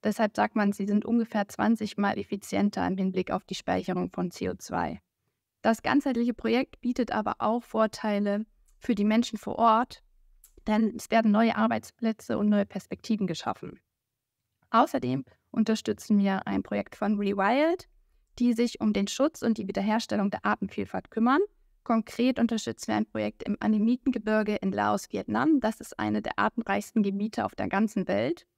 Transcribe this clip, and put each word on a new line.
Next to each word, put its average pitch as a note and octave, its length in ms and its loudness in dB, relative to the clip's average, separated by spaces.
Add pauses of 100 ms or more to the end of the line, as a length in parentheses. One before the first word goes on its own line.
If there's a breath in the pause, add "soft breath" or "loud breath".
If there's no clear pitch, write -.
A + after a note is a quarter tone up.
Deshalb G#3+ 320 -2
sagt G#3 200 -2
man, G3+ 180 2
sie G3 140 -4
sind G#3 180 2
ungefähr A3+ 420 0
zwanzig G#3+ 500 -2
Mal G3+ 200 0
effizienter G3 680 -2
im F#3 100 -2
Hinblick F#3 320 -2
auf F#3+ 140 -2
die - 100 -12
Speicherung F3+ 560 -4
von F3+ 220 -6
C - 180 -6
O F#3 60 -6
zwei. E2 440 -6 (640)
Das A3+ 220 0
ganzheitliche B3 500 0
Projekt - 480 -2
bietet A#3+ 300 -2
aber G#3 260 -2
auch A#3 240 -2
Vorteile G#3 840 -2 (320)
für A#3+ 160 0
die G#3 100 0
Menschen A3 320 2
vor - 220 -8
Ort, A#3 420 2 (640)
denn G#3+ 300 2
es - 160 -8
werden A3 200 4
neue A3 240 4
Arbeitsplätze A3 840 -2
und G#3 100 2
neue G3+ 160 4
Perspektiven - 640 -4
geschaffen. - 520 -8 (920)
Außerdem A#3 520 2 (280 soft breath)
unterstützen G#3+ 680 0
wir G3 300 2
ein G3 160 -2
Projekt - 320 -6
von G3+ 240 0
Rewild, G#3+ 680 2 (520)
die A#3+ 140 4
sich A#3 280 0
um G#3+ 120 2
den G3 140 0
Schutz - 360 0
und A3+ 160 0
die F#3+ 80 -6
Wiederherstellung G3 640 -2
der - 120 -8
Artenvielfalt - 680 -4
kümmern. B3 300 4 (420)
Konkret A#3+ 560 0
unterstützen A3+ 480 -2
wir A3 80 0
ein G#3+ 100 0
Projekt - 380 -6
im G#3 160 -4
Annemitengebirge G#3+ 960 2
in F#3+ 160 -2
Laos, - 400 0
Vietnam. C4+ 480 2
Das A3 200 -2
ist - 200 -14
eine - 220 0
der - 180 -6
artenreichsten G3+ 640 0
Gebiete G3+ 420 -2
auf - 100 -6
der G2 120 -4
ganzen G3+ 400 0
Welt. A#2 400 -2 (100)